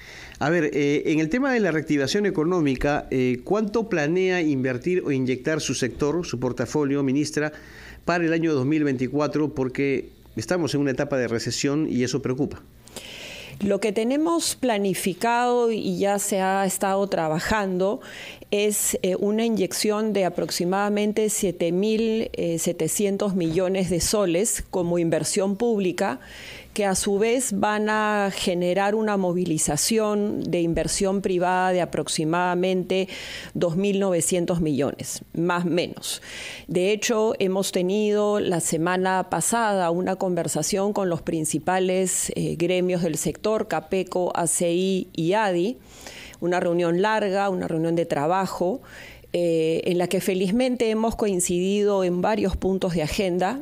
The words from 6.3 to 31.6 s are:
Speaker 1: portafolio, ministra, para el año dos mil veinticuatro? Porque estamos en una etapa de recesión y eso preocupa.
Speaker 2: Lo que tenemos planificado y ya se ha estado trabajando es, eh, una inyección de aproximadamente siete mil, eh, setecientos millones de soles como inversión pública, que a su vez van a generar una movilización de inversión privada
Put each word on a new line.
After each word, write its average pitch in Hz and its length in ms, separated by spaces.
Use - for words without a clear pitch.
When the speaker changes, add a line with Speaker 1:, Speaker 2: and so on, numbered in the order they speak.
Speaker 1:
portafolio, 135 600
ministra, 147 500
para 175 220
el 160 80
año 165 200
dos 131 120
mil 151 180
veinticuatro? 143 720
Porque 135 540
estamos 156 400
en 143 60
una 143 100
etapa 139 260
de 120 120
recesión 139 600
y 123 140
eso 123 180
preocupa. 123 400
Speaker 2:
Lo 202 180
que 208 140
tenemos 294 640
planificado 233 1120
y 190 280
ya 196 200
se 196 220
ha 190 240
estado 196 420
trabajando 190 920
es, 208 520
eh, 185 120
una 214 300
inyección 214 680
de 196 140
aproximadamente 202 1040
siete 175 420
mil, 220 640
eh, 170 260
setecientos 196 760
millones 180 540
de 175 120
soles 196 680
como 175 300
inversión 170 560
pública, 202 640
que 208 100
a 190 100
su 202 240
vez 226 400
van 208 320
a 214 460
generar 185 600
una 214 200
movilización 185 1300
de 170 160
inversión 170 640
privada 185 500